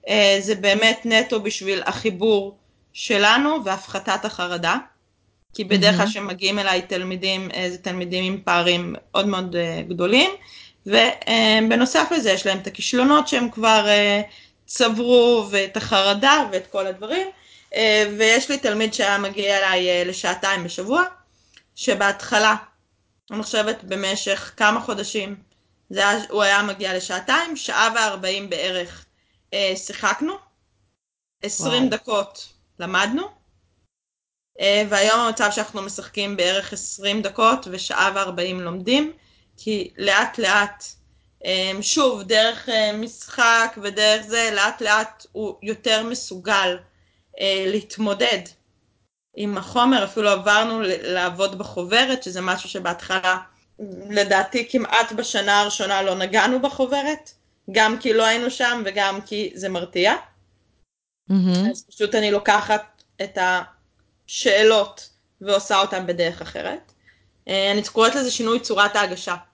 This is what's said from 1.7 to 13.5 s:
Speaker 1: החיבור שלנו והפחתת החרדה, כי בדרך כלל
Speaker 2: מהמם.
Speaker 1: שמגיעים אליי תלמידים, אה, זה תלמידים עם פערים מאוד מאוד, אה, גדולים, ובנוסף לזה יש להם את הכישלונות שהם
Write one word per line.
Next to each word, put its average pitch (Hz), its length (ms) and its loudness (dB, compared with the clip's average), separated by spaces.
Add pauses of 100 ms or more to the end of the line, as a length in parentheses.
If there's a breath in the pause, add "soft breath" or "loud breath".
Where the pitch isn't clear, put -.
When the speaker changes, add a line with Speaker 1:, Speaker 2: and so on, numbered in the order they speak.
Speaker 1:
החיבור 196 720 -2 (340)
שלנו 240 720 2
והפחתת 196 600 -4
החרדה, 175 520 -2 (800)
כי 214 100 -4
בדרך 202 260 4
כלל 180 80 2
Speaker 2:
מהמם. 208 120 2
Speaker 1:
שמגיעים 196 480 -4
אליי 190 240 0
תלמידים, 185 720 -4
אה, 180 160 -4
זה 180 80 -10
תלמידים 180 460 -4
עם 190 200 -4
פערים 175 540 2
מאוד - 280 -2
מאוד, 185 300 -2
אה, 165 320 -4
גדולים, 202 420 2 (560 loud breath)
ובנוסף 226 1300 2
לזה 220 140 0
יש 185 160 0
להם 190 120 0
את 185 80 -10
הכישלונות 277 640 2
שהם 240 220 0